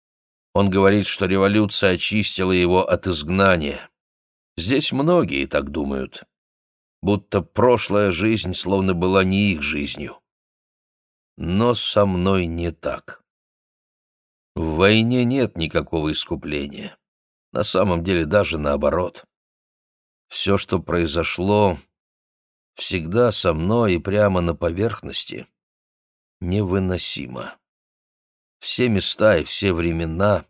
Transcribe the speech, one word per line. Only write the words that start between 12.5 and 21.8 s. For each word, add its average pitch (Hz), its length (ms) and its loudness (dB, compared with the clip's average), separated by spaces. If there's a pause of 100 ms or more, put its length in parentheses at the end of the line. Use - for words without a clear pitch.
так. - 520 -10 (1300)
В 80 200 -4
войне 110 500 4
нет 123 320 0
никакого 78 540 -2
искупления. 71 840 -8 (540)
На - 120 -2
самом 92 400 0
деле 87 220 0
даже 85 320 2
наоборот. 73 680 -2 (1000)
Все, 98 300 0
что - 220 -2
произошло, 85 960 0 (1000)